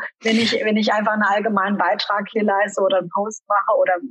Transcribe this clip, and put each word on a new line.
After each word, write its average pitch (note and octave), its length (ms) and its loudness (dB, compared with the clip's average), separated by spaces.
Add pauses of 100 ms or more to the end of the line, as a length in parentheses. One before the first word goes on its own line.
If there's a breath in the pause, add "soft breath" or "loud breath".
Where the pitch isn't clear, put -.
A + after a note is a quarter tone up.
(240 loud breath)
wenn A3+ 140 2
ich, A3+ 160 0 (120)
wenn G#3+ 100 0
ich G#3+ 160 2
einfach G#3+ 220 0
einen G#3+ 100 -2
allgemeinen G3+ 540 0
Beitrag G3+ 540 0
hier A3 120 -2
leiste G3+ 380 0
oder F#3+ 160 2
einen F3 120 -2
Post G#3 380 -4
mache G3+ 320 2
oder F#3 140 2 (160)